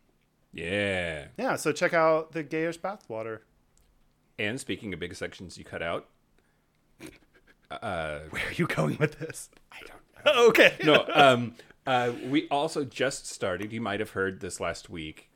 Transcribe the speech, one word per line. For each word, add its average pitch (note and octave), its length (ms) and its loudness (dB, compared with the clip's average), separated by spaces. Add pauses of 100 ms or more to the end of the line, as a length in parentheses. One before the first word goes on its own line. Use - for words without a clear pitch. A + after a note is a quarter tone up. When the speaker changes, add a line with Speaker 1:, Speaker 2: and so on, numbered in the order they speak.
(540)
Speaker 1:
Yeah. F2 840 -2
Speaker 2:
Yeah, A3+ 200 -2
so D3+ 160 -2
check F3 240 0
out D#3+ 380 2
the D#3+ 100 -4
Gayish D#3+ 340 -4
Bathwater. A2+ 640 -8 (960)
Speaker 1:
And A2 220 -2
speaking G2 340 -6
of E2 60 -8
big F2+ 160 -8
sections F2+ 420 -10
you F#2 60 -16
cut F#2 180 -8
out, E2+ 280 -4 (1600)
uh, D#2+ 480 -6 (100)
Speaker 2:
Where - 160 -6
are - 80 -6
you E3+ 140 0
going D3+ 320 -2
with D3+ 180 -2
this? - 320 -12 (220)
Speaker 1:
I - 80 -18
don't - 100 -18
know. - 60 -20 (280)
Speaker 2:
<laughs> - 140 4 (120)
Okay. - 260 8 (100)
Speaker 1:
No, C#3+ 180 8 (120)
um, B2+ 400 6 (320)
uh, B2 240 2 (140)
we D3 240 0
also D3 360 0
just C3 400 -4
started, G2+ 480 -6
you A2+ 80 -6
might G2+ 180 -2
have G#2+ 120 -4
heard F#2+ 280 -2
this F#2 200 -8
last E2+ 280 -6
week, D#2+ 480 -12